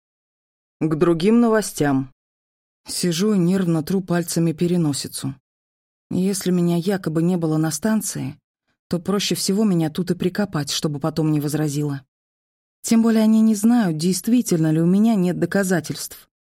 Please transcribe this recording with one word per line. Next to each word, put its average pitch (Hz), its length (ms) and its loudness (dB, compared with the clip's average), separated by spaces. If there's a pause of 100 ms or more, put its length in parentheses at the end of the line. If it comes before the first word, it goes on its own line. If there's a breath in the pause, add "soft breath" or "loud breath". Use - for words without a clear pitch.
(800)
К 156 140 0
другим 175 440 2
новостям. 151 720 0 (720)
Сижу 180 480 -2
и 202 40 2
нервно 175 440 2
тру 185 200 -2
пальцами 170 500 -2
переносицу. 160 840 -2 (760)
Если 185 400 -2
меня 175 240 2
якобы 170 480 -2
не 180 140 0
было 160 180 -2
на 160 160 0
станции, 170 680 -4 (520)
то 175 100 -2
проще 190 360 -2
всего 196 280 -2
меня 170 260 2
тут 175 220 -4
и 175 40 -2
прикопать, 180 540 -4
чтобы 147 300 -4
потом 156 320 0
не 151 80 2
возразила. 147 600 -4 (800)
Тем 226 200 2
более 220 220 4
они 220 180 6
не 220 140 4
знают, 202 420 2
действительно 180 760 0
ли 156 80 2
у 170 60 2
меня 208 300 4
нет 180 240 0
доказательств. 175 880 -4 (160)